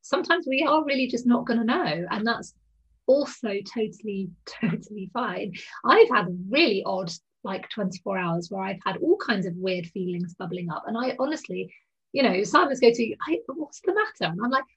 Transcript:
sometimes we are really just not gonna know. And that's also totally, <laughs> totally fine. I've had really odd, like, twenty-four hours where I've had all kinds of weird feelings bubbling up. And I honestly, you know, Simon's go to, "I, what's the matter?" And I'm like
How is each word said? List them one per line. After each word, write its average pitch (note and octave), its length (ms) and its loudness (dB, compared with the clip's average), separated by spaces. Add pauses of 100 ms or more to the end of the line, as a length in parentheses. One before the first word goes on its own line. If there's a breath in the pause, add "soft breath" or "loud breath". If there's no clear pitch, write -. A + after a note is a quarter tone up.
sometimes E4+ 460 0
we C4+ 160 2
are D4+ 200 2
really C4+ 240 0
just A#3+ 200 -2
not A#3+ 180 4
gonna A#3 180 0
know. G#3+ 460 0
And G#3+ 160 -4
that's - 300 -4 (500)
also B3+ 480 2 (200)
totally, G3 640 -6
<laughs> - 100 -20
totally G#3 640 -6
fine. G3+ 400 -6 (320 loud breath)
I've A4+ 240 10
had G3 180 2 (220)
really B3+ 360 4
odd, F#3+ 260 -2 (320)
like, F#3+ 260 -6
twenty-four F#3+ 480 -4
hours E3+ 320 -2
where F#3+ 140 -6
I've G3 200 -6
had F#3+ 140 -2
all F4 200 4
kinds G3 280 0
of E3+ 100 -4
weird F3+ 320 -2
feelings F3+ 460 -6
bubbling F3 380 -6
up. - 160 -8
And A3+ 100 -4
I B3+ 220 -2
honestly, B3+ 540 -4 (400 loud breath)
you C4+ 100 2
know, G3 200 4
Simon's C#4 360 2
go A#3 120 8
to, A3+ 240 0 (120)
"I, E4 200 0
what's D4+ 340 -10
the F#4 120 0
matter?" G4+ 380 0
And F3+ 120 -4
I'm B3 80 0
like C4+ 140 0 (120)